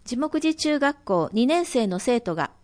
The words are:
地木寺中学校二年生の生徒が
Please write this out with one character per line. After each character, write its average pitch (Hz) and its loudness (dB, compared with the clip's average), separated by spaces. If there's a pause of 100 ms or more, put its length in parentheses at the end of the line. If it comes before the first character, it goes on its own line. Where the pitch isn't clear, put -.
地 240 -8
木 302 -2
寺 320 2
中 302 0
学 285 0
校 175 0
二 226 2
年 339 2
生 233 0
の 185 -2
生 240 0
徒 175 -4
が 160 -4 (120)